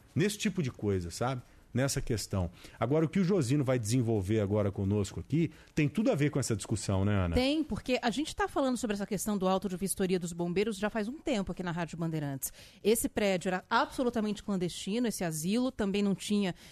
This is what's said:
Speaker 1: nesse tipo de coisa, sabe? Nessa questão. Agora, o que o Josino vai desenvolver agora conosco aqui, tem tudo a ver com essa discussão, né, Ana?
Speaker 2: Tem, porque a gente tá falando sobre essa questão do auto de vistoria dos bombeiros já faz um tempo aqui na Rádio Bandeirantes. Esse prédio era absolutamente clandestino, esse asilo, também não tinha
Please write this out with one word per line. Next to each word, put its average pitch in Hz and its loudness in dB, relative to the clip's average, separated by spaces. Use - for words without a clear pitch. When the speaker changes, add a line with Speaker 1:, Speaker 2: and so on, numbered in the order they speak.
Speaker 1:
nesse 208 2
tipo 190 -2
de 127 -2
coisa, 92 -2
sabe? 123 -2
Nessa 131 0
questão. 98 -2
Agora, 151 2
o 156 2
que - -2
o 196 4
Josino 147 2
vai 127 2
desenvolver 110 2
agora 101 2
conosco 101 0
aqui, 147 0
tem 151 2
tudo 226 2
a - 4
ver 143 2
com 143 -2
essa 120 0
discussão, 101 0
né, 104 4
Ana? 90 2
Speaker 2:
Tem, 277 2
porque 247 -2
a 240 0
gente 269 -4
tá 403 0
falando 269 0
sobre 208 -2
essa 202 -4
questão 208 -2
do 185 0
auto 190 2
de 180 -6
vistoria 190 0
dos 170 -6
bombeiros 175 -2
já 208 -2
faz 208 -4
um 285 -8
tempo 220 -2
aqui 180 -6
na 175 -4
Rádio 165 -6
Bandeirantes. 156 -4
Esse 226 2
prédio 196 0
era 185 -2
absolutamente 233 0
clandestino, 196 -2
esse 196 -4
asilo, 185 0
também 202 0
não 202 4
tinha 202 0